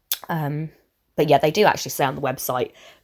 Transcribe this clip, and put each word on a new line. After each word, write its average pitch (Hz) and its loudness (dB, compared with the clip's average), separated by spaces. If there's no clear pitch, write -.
Um, 156 -4
but - 2
yeah, 143 6
they 151 2
do 202 4
actually - 0
say 143 0
on 139 -2
the 143 -12
website, 131 -4